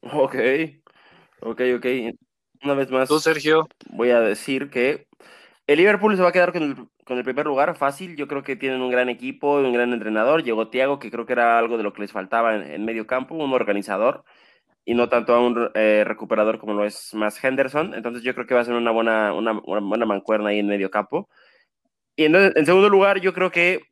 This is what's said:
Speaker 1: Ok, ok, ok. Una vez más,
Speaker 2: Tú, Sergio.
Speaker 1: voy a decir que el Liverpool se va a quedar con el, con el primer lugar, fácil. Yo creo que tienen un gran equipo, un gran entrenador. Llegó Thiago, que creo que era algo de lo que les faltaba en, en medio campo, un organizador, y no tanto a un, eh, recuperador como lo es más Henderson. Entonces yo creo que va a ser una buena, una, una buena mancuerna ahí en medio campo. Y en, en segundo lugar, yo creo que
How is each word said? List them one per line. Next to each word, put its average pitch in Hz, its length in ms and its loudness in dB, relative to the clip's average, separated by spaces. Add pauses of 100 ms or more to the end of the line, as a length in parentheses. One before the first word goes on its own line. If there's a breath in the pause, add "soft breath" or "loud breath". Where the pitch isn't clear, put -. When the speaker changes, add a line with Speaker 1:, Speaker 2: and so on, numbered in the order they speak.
Speaker 1:
Ok, 135 340 -2 (1040 soft breath)
ok, 113 200 -8 (160)
ok. 123 100 -6 (760)
Una 139 120 -2
vez 135 160 -2
más, 131 180 0
Speaker 2:
Tú, 151 120 2
Sergio. 156 480 2 (220)
Speaker 1:
voy 120 200 0
a 120 100 6
decir 131 500 -2
que 131 360 -2 (600 soft breath)
el 147 120 4
Liverpool 202 380 4
se 185 60 2
va 175 60 6
a 175 40 2
quedar 175 200 2
con 170 100 -4
el, 139 140 -4 (280)
con 127 140 -4
el 120 60 -6
primer 131 220 -4
lugar, 147 300 0
fácil. 151 400 -6
Yo 143 120 -8
creo 139 140 -8
que 135 140 -8
tienen 131 260 -4
un 127 80 -4
gran 123 180 2
equipo, 131 500 -2
un 131 140 2
gran 120 200 0
entrenador. 113 520 0
Llegó 113 240 -2
Thiago, 135 300 0
que 117 120 -14
creo 117 160 -8
que 127 80 -4
era 117 240 4
algo 117 180 0
de 110 60 -4
lo 101 100 -4
que 104 100 -12
les 98 100 -10
faltaba 110 420 -2
en, 101 80 -6
en 76 220 -10
medio 113 220 -6
campo, 131 280 -6
un 147 180 -4
organizador, 104 720 -2 (600 soft breath)
y 117 100 -2
no 120 140 2
tanto 120 260 2
a 120 60 6
un, 120 340 0
eh, 107 320 4
recuperador 107 520 -2
como 107 160 -8
lo 104 100 0
es - 300 -10
más 107 280 -4
Henderson. 135 520 -2
Entonces 120 280 -8
yo 123 120 -4
creo 123 120 -8
que 131 80 -2
va 120 60 4
a 120 40 0
ser 120 100 -4
una 117 160 0
buena, 110 420 2
una, 110 200 -2 (120)
una 101 160 -2
buena 110 260 -2
mancuerna 107 440 -2
ahí 104 80 0
en 104 100 -2
medio 98 220 -2
campo. 131 380 -4 (880 soft breath)
Y 156 80 2
en, 156 120 6
en 185 300 4
segundo 190 220 6
lugar, 196 320 4
yo 180 140 0
creo 180 160 0
que 175 300 0 (120)